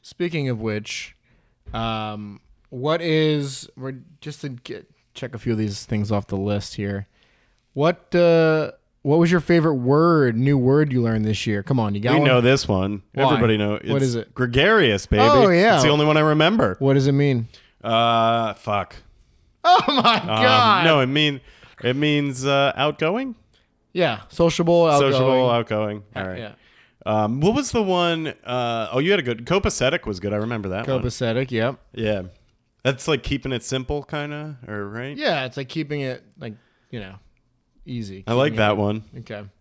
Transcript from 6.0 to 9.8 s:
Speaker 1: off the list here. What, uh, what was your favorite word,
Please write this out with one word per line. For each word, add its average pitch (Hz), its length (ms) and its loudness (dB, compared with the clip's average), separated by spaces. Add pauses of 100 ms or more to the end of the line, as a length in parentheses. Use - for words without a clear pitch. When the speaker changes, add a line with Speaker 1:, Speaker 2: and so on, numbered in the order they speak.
Speaker 1:
off 101 140 -2
the 101 100 -8
list 104 400 -4
here. 101 300 -6 (680)
What, 160 400 -2
uh, 165 580 2 (300)
what 147 160 2
was 170 120 4
your 175 100 4
favorite 160 340 2
word, 139 640 2